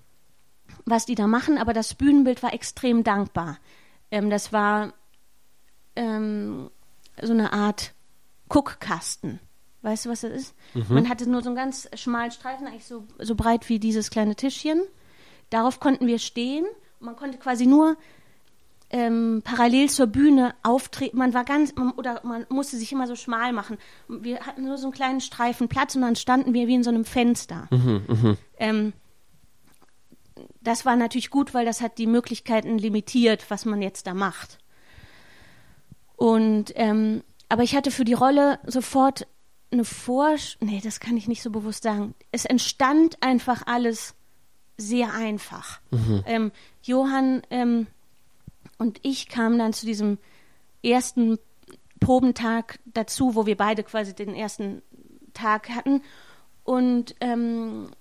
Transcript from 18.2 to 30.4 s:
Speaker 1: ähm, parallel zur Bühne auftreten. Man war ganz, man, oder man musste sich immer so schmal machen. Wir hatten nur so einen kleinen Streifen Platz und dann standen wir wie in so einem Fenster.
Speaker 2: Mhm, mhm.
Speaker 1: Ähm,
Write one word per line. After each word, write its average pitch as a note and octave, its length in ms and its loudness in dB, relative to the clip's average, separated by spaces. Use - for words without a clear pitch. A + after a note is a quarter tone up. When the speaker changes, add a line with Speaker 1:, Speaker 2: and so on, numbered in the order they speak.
Speaker 1:
ähm, A3+ 520 0
parallel B3 460 4
zur C4 180 2
Bühne C4 460 6
auftreten. A#3+ 540 0
Man B3+ 160 2
war B3 120 0
ganz, C#4+ 300 2
man, B3+ 160 -2
oder A#3+ 320 -8
man A#3 260 -8
musste C4+ 280 -4
sich A3+ 140 -8
immer C4 160 -2
so A#3+ 80 -8
schmal A#3 380 -4
machen. G#3+ 240 -6
Wir A#3+ 340 -8
hatten C4 240 -10
nur C4+ 120 -6
so C4 100 -8
einen C4 60 -6
kleinen C4 280 -2
Streifen A#3+ 480 -2
Platz C4+ 260 -2
und C4 60 2
dann A#3 140 2
standen C4 380 2
wir A#3+ 140 2
wie B3 80 4
in B3 80 4
so A#3 60 0
einem A3+ 160 2
Fenster. A#3 640 0
Speaker 2:
Mhm, B2 360 4
mhm. A2 300 4
Speaker 1:
Ähm, G#3+ 360 0